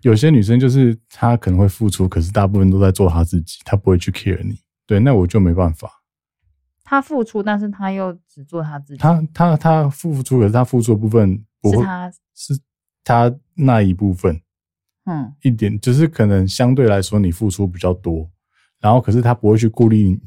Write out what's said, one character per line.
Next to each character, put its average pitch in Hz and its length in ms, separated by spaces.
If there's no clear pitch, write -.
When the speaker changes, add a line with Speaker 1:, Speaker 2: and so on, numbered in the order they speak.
Speaker 1:
有 113 120
些 143 140
女 139 120
生 113 180
就 131 100
是 123 280
她 120 260
可 110 140
能 90 100
会 101 80
付 104 220
出， 92 180
可 87 140
是 85 100
大 104 140
部 98 140
分 95 100
都 95 100
在 95 120
做 92 180
她 85 140
自 85 180
己， - 240
她 - 100
不 98 140
会 92 80
去 85 140
care 90 320
你。 98 160
对， 101 140
那 131 140
我 95 120
就 - 140
没 90 140
办 87 200
法。 - 180
Speaker 2:
她 277 180
付 269 220
出， 214 180
但 208 180
是 214 80
她 196 240
又 190 260
只 139 140
做 165 180
她 151 180
自 143 140
己。 139 60
Speaker 1:
她， 160 220
她， 170 240
她 160 320
付 139 320
出， 127 180
可 110 60
是 104 80
她 123 100
付 120 180
出 117 120
的 104 60
部 110 100
分 107 340
不 101 120
会， 98 60
Speaker 2:
是 120 60
她 180 280
Speaker 1:
是 - 240
她 123 320
那 127 260
一 95 100
部 92 220
分。 85 260
Speaker 2:
嗯。 147 360
Speaker 1:
一 135 80
点， 110 320
就 123 100
是 151 160
可 117 200
能 95 200
相 123 280
对 131 120
来 101 140
说 104 160
你 95 140
付 101 180
出 98 180
比 87 120
较 92 120
多， 82 380
然 107 140
后 127 80
可 104 100
是 117 80
她 123 140
不 107 160
会 110 80
去 113 100
顾 113 220
虑 104 380